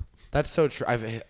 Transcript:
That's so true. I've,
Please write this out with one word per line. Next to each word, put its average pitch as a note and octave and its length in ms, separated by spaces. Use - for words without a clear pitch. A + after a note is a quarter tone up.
That's D3 200
so D#3 180
true. - 200
I've, A2+ 420